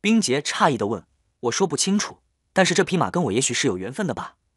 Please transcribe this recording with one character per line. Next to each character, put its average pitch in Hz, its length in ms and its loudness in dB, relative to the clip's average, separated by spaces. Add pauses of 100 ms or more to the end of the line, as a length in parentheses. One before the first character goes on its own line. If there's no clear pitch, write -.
冰 220 180 4
洁 139 220 0
诧 - 280 0
异 127 80 0
地 104 100 0
问。 104 180 -4 (360)
“我 120 100 0
说 196 160 0
不 151 100 -4
清 196 200 0
楚， - 220 -6 (340)
但 185 120 4
是 180 80 2
这 185 100 4
匹 185 140 0
马 139 140 0
跟 175 140 0
我 104 60 0
也 110 80 2
许 135 140 0
是 147 140 -2
有 92 100 0
缘 98 160 -8
分 190 140 -4
的 120 80 -4
吧。” - 200 -12 (220)